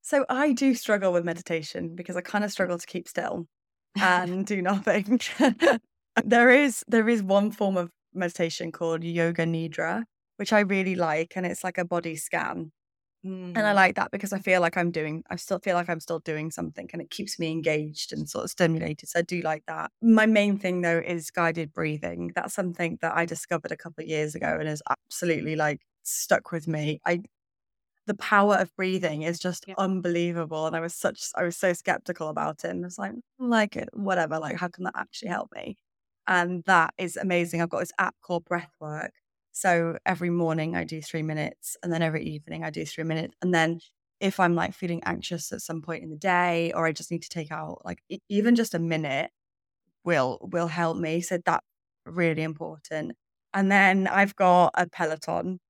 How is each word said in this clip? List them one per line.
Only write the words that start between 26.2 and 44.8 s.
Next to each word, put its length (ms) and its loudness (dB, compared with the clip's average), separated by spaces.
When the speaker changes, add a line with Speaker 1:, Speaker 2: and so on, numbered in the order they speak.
Speaker 1:
with 160 -6
me. 380 -4
I, 160 0
the 80 -2
power 420 4
of 200 0
breathing 460 0
is 160 -2
just 280 -4
Speaker 2:
Yeah. 120 -14
Speaker 1:
unbelievable. 880 0
And 100 -2
I 40 -2
was 140 -6
such, 420 -4
I 80 0
was 120 -4
so 180 0
skeptical 540 -4
about 360 -4
it. 60 -4
And 140 -6
I 40 -8
was 100 -14
like, 160 -6
"Mm, 60 -14
like, 380 2
it, 160 -6
whatever, 460 0
like, 180 -4
how 120 -4
can 160 -10
that 120 -6
actually 340 -10
help 240 -6
me?" 220 -10
And 400 0
that 320 4
is 180 -6
amazing. 460 0
I've 80 -2
got 100 -2
this 180 -6
app 240 0
called 240 -4
Breathwork. 640 -8
So 540 2
every 240 0
morning 460 0
I 80 -2
do 180 -10
three 200 -6
minutes, 600 -6
and 100 -2
then 100 0
every 220 0
evening 400 -10
I 60 -6
do 160 -6
three 180 -8
minutes. 380 -4
And 120 2
then 260 2
if 200 0
I'm, 140 6
like, 200 0
feeling 300 -6